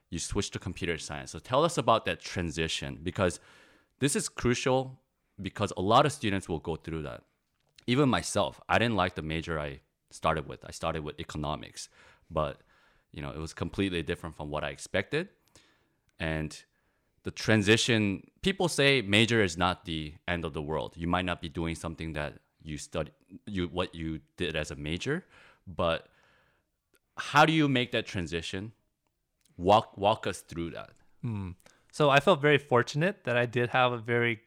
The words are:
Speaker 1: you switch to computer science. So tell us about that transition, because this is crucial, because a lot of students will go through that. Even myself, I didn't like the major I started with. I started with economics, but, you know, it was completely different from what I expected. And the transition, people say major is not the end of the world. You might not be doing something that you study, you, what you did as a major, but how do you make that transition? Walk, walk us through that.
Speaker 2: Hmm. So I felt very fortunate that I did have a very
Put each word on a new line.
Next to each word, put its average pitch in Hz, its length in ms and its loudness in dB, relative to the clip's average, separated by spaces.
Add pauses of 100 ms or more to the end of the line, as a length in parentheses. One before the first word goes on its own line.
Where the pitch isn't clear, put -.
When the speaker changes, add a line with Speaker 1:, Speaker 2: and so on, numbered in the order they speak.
Speaker 1:
you 85 100 -6
switch - 320 -4
to - 80 -8
computer 85 380 -6
science. 69 340 -12
So 82 80 -12
tell 139 260 0
us - 120 -2
about 113 280 4
that 87 160 -4
transition, 80 840 -4
because 90 360 0 (600)
this 143 160 0
is - 140 -4
crucial, 131 720 0 (400)
because 95 340 -2
a 98 60 -4
lot 113 240 6
of 139 80 0
students 98 340 -4
will 82 120 -2
go 80 160 -4
through 80 280 -8
that. 60 200 -10 (640)
Even 131 200 4
myself, 90 600 0
I 90 80 4
didn't 110 180 2
like 92 200 2
the 82 60 -8
major 80 380 -4
I 71 220 -8 (300)
started 80 360 -2
with. - 180 -14
I 80 60 -14
started 80 320 -4
with 73 160 -10
economics, 73 720 -8 (400)
but, 76 320 -4 (500)
you 78 100 -12
know, 69 100 -8
it 60 60 -10
was 78 160 -8
completely 90 500 -2
different 82 320 -6
from 76 140 -8
what 73 140 -4
I 73 60 -4
expected. 120 600 -4 (880)
And 78 380 -4 (640)
the 95 80 -6
transition, 107 920 4 (180)
people 190 280 0
say 139 320 4
major 104 420 6
is 85 140 0
not 90 260 0
the 80 300 -6 (140)
end 85 180 -2
of 76 80 -6
the 78 80 -4
world. 71 340 -4
You 82 120 -4
might 90 180 0
not 87 160 -4
be 82 80 -8
doing 82 260 -4
something 82 380 -8
that 73 260 -6 (240)
you 78 140 -10
study, 78 340 -6 (340)
you, 92 220 -2
what 87 260 -4
you 80 280 -6 (160)
did 80 180 -2
as 76 160 -4
a 73 60 -10
major, 87 480 -4 (420)
but 82 400 -2 (1080)
how - 280 6
do 160 60 4
you 156 160 4
make 123 240 0
that 117 140 -2
transition? 92 640 -6 (880)
Walk, 98 400 4
walk 104 300 2
us 95 120 -4
through 82 320 -8
that. 52 200 -14 (300)
Speaker 2:
Hmm. 101 300 -6 (400)
So 147 200 4
I 139 80 8
felt 156 220 4
very 147 180 6
fortunate 147 640 0
that 120 120 -2
I 120 120 2
did 120 240 0
have 127 200 4
a 123 60 -6
very 117 500 0